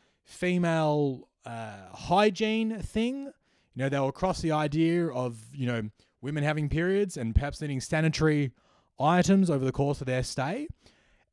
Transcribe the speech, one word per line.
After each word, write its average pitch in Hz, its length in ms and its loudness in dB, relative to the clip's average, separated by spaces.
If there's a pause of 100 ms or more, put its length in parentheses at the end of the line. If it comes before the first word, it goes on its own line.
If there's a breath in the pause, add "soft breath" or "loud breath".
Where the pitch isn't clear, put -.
(280 soft breath)
female, 160 1000 0 (200)
uh, 107 480 -12
hygiene 214 880 2
thing. 262 520 -4 (420)
You 127 100 -4
know, 135 40 0
they 139 100 -2
were 135 100 0
across 185 340 -2
the 160 100 0
idea 160 540 2
of, 123 320 -4 (160)
you 135 120 -2
know, 113 220 -2 (320 soft breath)
women 143 240 -4
having 151 240 0
periods 180 480 0
and 113 180 -2
perhaps - 280 0
needing 139 180 -4
sanitary 156 720 2 (480 soft breath)
items 180 480 4
over 139 160 0
the 131 80 0
course 139 300 0
of 131 40 -6
their 127 160 0
stay. 185 460 -4 (640 soft breath)